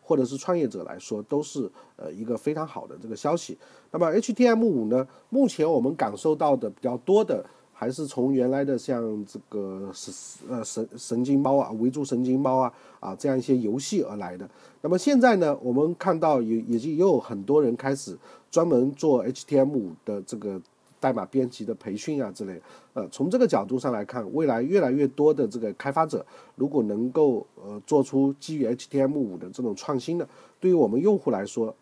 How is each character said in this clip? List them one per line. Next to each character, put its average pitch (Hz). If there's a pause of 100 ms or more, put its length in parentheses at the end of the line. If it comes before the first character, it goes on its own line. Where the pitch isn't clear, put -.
或 160
者 127
是 131
创 175
业 143
者 95
来 87
说， 104
都 147
是， 135 (260)
呃， -
一 104
个 117
非 147
常 156
好 -
的 73
这 113
个 110
消 151
息。 - (360)
那 160
么 170
H 208
T 247
M 226
L 233
五 120
呢， 127 (220)
目 262
前 165
我 143
们 135
感 104
受 156
到 147
的 117
比 98
较 123
多 202
的， 98 (260)
还 117
是 143
从 131
原 127
来 139
的 135
像 113
这 101
个 98
神-， - (360)
呃， 120
神-， 113 (100)
神 120
经 139
猫 139
啊、 -
维 117
族 143
神 127
经 131
猫 131
啊， 123 (260)
啊， 95
这 143
样 131
一 123
些 131
游 113
戏 156
而 104
来 90
的。 92 (320)
那 151
么 180
现 269
在 240
呢， 156
我 123
们 156
看 175
到 156
也， 113
也 117
就， 131
也 151
有 170
很 101
多 143
人 120
开 135
始 - (340)
专 165
门 139
做 135
H 127
T 143
M 135
L 139
五 95 (140)
的 101
这 113
个 98 (380)
代 131
码 113
编 127
辑 120
的 113
培 104
训 143
啊 101
之 98
类。 90 (320)
呃， 104
从 156
这 240
个 247
角 104
度 127
上 131
来 104
看， 113
未 156
来 120
越 180
来 131
越 143
多 151
的 135
这 113
个 110
开 -
发 160
者， 127 (300)
如 127
果 143
能 110
够， 139 (100)
呃， 104
做 147
出 135
基 156
于 135
H 123
T 139
M 135
L 151
五 98
的 92
这 110
种 110
创 135
新 170
呢， 160 (320)
对 185
于 -
我 147
们 113
用 202
户 -
来 101
说 110